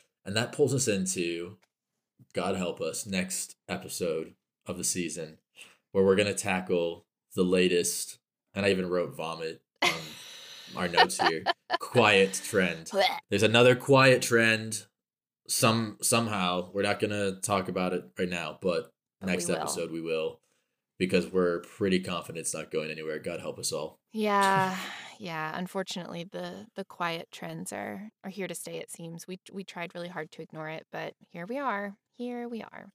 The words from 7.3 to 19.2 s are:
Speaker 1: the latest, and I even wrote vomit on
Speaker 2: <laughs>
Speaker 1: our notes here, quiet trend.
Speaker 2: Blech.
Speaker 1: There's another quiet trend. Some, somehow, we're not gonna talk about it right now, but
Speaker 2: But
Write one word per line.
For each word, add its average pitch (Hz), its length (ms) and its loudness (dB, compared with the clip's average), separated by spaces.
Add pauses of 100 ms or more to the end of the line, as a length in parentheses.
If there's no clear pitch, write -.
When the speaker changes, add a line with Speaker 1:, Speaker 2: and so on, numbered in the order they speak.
Speaker 1:
the 95 80 4
latest, 90 720 2 (360)
and 98 120 -2
I 101 40 6
even 92 180 2
wrote 85 260 -2
vomit 80 480 -8 (200)
on - 80 2 (440)
Speaker 2:
<laughs> - 440 -18
Speaker 1:
our 180 100 0
notes - 320 4
here, - 240 0 (360)
quiet 101 640 6
trend. 85 400 2
Speaker 2:
Blech. 196 180 0 (260)
Speaker 1:
There's 104 140 2
another 120 320 8
quiet 131 460 8
trend. 110 640 2 (640)
Some, 113 520 2
somehow, 92 720 2
we're 101 120 0
not 101 180 0
gonna 104 400 0
talk 98 260 0
about 92 260 0
it 90 120 -4 (120)
right 92 120 -2
now, 82 320 -6
but 85 300 0 (280)
Speaker 2:
But - 80 -12